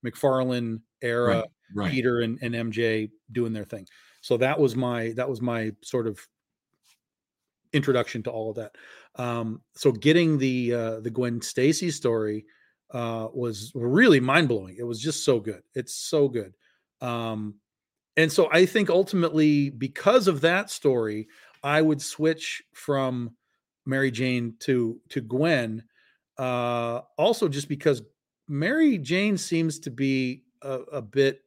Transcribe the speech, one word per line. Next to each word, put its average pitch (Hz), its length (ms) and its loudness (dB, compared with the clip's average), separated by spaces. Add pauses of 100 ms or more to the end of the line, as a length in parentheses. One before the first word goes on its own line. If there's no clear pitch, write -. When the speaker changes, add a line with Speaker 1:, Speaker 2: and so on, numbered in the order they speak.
Speaker 1:
McFarlane 123 760 -2 (200)
era, 120 360 0
Speaker 2:
Right, 110 80 -2 (280)
right. 101 180 -2
Speaker 1:
Peter 123 280 0
and, 113 220 -2
and 117 140 -6
M 117 180 -4
J 110 360 0 (220)
doing 113 220 -2
their 107 100 -8
thing. 98 240 -14 (340)
So 123 160 0
that 131 200 2
was 135 160 4
my, 120 440 -2
that 123 120 -2
was 120 120 -6
my 113 400 -2
sort 117 260 -4
of 104 100 -6 (1600)
introduction 123 500 0
to 120 80 -6
all 110 180 -6
of 107 60 -8
that. 110 200 -10 (400)
Um, 117 460 -6 (140)
so - 160 4
getting 156 460 4
the, 127 360 0
uh, 113 280 -4
the 113 80 -6
Gwen 117 320 -4
Stacy 151 500 0
story, 110 540 -2 (460)
uh, 117 420 -6
was 117 420 -6
really 143 460 6
mind 143 260 2
blowing. 98 300 -4
It 117 60 -8
was 117 180 -8
just 147 240 -4
so 127 160 4
good. 104 200 -10 (140)
It's 127 180 -8
so 147 360 0
good. 107 240 -8 (480)
Um, 113 540 -6 (600)
and 156 160 4
so 160 200 4
I 170 140 6
think 202 240 0
ultimately 156 840 2
because 180 580 2
of 151 120 0
that 180 280 2
story, 110 580 -2 (360)
I 147 180 2
would 151 200 2
switch - 640 -4 (100)
from 127 640 -4 (500)
Mary 135 260 0
Jane 120 500 -2
to, 120 480 0
to - 100 -6
Gwen, 120 640 0 (540)
uh, 120 640 -2 (160)
also 202 320 2
just 139 180 -6
because 139 340 0 (460)
Mary 226 520 2
Jane 185 380 0
seems 165 420 -2
to 143 120 -10
be 131 520 -2 (180)
a, 135 140 -8 (180)
a 135 80 -6
bit 135 440 0